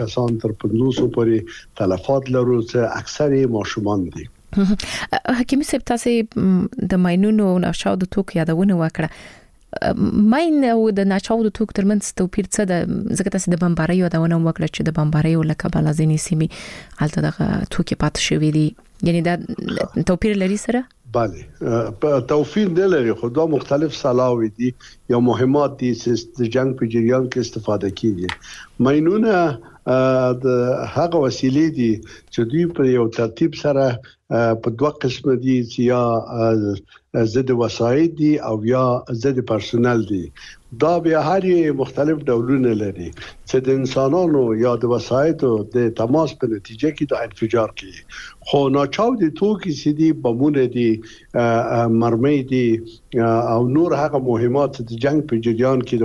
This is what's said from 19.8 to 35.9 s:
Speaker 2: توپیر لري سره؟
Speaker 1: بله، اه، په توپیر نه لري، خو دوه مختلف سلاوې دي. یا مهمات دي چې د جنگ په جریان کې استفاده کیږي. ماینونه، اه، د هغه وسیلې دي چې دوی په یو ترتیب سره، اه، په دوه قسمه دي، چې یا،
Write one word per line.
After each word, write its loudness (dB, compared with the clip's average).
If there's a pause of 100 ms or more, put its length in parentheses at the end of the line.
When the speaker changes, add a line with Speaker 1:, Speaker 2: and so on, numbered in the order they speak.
Speaker 2:
توپیر 0
لري 0
سره؟ -2 (300)
Speaker 1:
بله، -2 (160)
اه، -2 (100)
په 2 (120)
توپیر 2 (120)
نه 4
لري، 2
خو -4
دوه 0
مختلف 0
سلاوې 2
دي. 0 (360)
یا 4 (100)
مهمات 2
دي 0
چې -4
د -2
جنگ 0
په 0
جریان 0
کې -6
استفاده -4
کیږي. -2 (520)
ماینونه، 4 (540)
اه، 2 (120)
د -8 (520)
هغه 0
وسیلې 2 (120)
دي 2 (400)
چې -4 (120)
دوی 2 (120)
په 4
یو 2
ترتیب -2
سره، 2
اه، -2
په -2
دوه 0 (120)
قسمه -2
دي، 0
چې -10
یا، 2